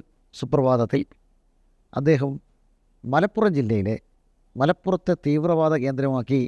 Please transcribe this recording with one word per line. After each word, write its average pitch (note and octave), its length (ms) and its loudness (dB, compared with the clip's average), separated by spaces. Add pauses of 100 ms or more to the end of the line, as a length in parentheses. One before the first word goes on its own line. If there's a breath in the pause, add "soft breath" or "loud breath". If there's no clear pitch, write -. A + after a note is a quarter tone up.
(360)
സുപ്രഭാതത്തിൽ B2+ 680 0 (920)
അദ്ദേഹം C#3 380 0 (720)
മലപ്പുറം F#3+ 500 0
ജില്ലയിലെ, A2 420 0 (600)
മലപ്പുറത്തെ F3 640 0
തീവ്രവാദ D#3 540 0
കേന്ദ്രമാക്കി C3+ 720 -2